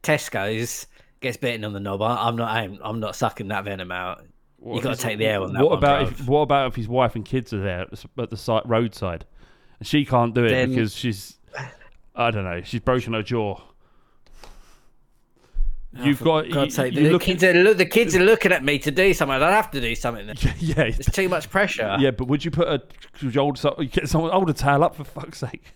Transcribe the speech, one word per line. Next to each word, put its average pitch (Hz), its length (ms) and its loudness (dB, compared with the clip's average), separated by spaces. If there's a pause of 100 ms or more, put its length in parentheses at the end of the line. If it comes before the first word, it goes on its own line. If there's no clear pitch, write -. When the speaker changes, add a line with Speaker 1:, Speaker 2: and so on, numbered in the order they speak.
Speaker 1:
Tesco's 110 840 -4 (340)
gets 123 160 -6
bitten 117 280 -4
on 107 80 -6
the 98 80 -8
knob, 98 220 -4
I, 113 240 0
I'm 117 100 -2
not, 113 140 -4
I'm, 104 320 -4
I'm 110 180 -6
not 107 140 -6
sucking 107 340 -4
that 98 160 -6
venom 92 280 -10
out. 90 300 -8 (340)
Speaker 2:
What - 200 -10
Speaker 1:
You - 60 -4
gotta 123 120 -4
Speaker 2:
is 113 40 -12
Speaker 1:
take 113 160 -4
Speaker 2:
it, 104 40 -10
Speaker 1:
the 110 80 0
air 104 140 0
on 95 120 -4
that 123 100 -2
Speaker 2:
what 160 80 6
Speaker 1:
one, 160 80 2
Speaker 2:
about 143 300 4
Speaker 1:
bruv. - 40 -2
Speaker 2:
if, 127 140 -10
what 143 140 4
about 139 280 2
if 120 80 -6
his 110 120 -6
wife 123 260 2
and 110 100 -6
kids 131 280 -4
are 104 80 -4
there 92 220 -4
at - 80 -10
the, 101 60 -16
s-, - 100 -20 (120)
at 117 120 -6
the 110 60 -10
si-, 110 280 0
roadside, 110 600 -2 (540)
and 107 80 -14
she 147 180 2
can't 120 300 2
do 120 100 4
it 113 60 4
Speaker 1:
Then 127 200 2
Speaker 2:
because 113 240 0
she's, - 440 -6 (800)
I 117 160 0
don't 104 120 -4
know, 87 180 -6
she's 113 180 -8
broken 123 320 -2
her 110 100 -4
jaw. 104 380 -4 (2500)
Speaker 1:
Oh, 123 60 -8
Speaker 2:
You've 143 140 4
Speaker 1:
for 120 60 -8
Speaker 2:
got, 156 260 2
Speaker 1:
God's 139 160 2
Speaker 2:
you, - 40 -6 (140)
Speaker 1:
sake, 123 100 -2
Speaker 2:
you 143 100 6
Speaker 1:
the 151 60 8
Speaker 2:
look 170 120 4
Speaker 1:
kids 180 200 0
are, 185 120 6
look, 185 240 6
the 180 80 4
kids 190 280 2
are 185 80 6
looking 202 300 6
at 147 100 0
me 143 180 0
to 151 100 -2
do 185 240 4
something. 139 280 0
I'd 170 100 4
have 214 180 2
to 139 100 -6
do 117 140 -2
something 113 320 -6
then. 107 120 -10
Speaker 2:
<laughs> - 40 -4
Yeah, - 160 2
yeah. 160 260 0
Speaker 1:
It's - 260 0
too 190 200 0
much 160 180 -2
pressure. 147 500 0
Speaker 2:
Yeah, 135 120 4
but 123 180 -6
would 143 160 0
you 165 60 -4
put 160 180 0
a, 143 140 -2 (360)
could 127 160 -6
you 135 60 2
hold 139 180 0
so-, 143 160 0 (160)
get 151 180 -2
someone, 165 240 0
hold 185 180 2
a - 20 0
towel 139 320 2
up 135 120 -2
for 147 80 -12
fuck's 135 340 -16
sake? - 260 -12 (120)